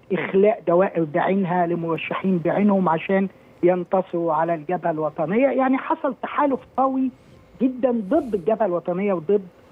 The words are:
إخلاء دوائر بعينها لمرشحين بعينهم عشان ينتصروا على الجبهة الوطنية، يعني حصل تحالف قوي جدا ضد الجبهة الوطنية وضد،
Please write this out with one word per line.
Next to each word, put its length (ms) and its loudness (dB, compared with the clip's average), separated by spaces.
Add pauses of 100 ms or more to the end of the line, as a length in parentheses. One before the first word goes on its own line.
(140)
إخلاء 540 2
دوائر 360 2
بعينها 640 0
لمرشحين 800 -2
بعينهم 440 2
عشان 380 0 (360)
ينتصروا 720 0
على 220 0
الجبهة 360 -4
الوطنية، 560 0
يعني 300 2
حصل 440 -4
تحالف 380 -2 (180)
قوي 340 0 (500)
جدا 300 0
ضد 440 -2
الجبهة 300 0
الوطنية 480 -2
وضد، 340 0 (240)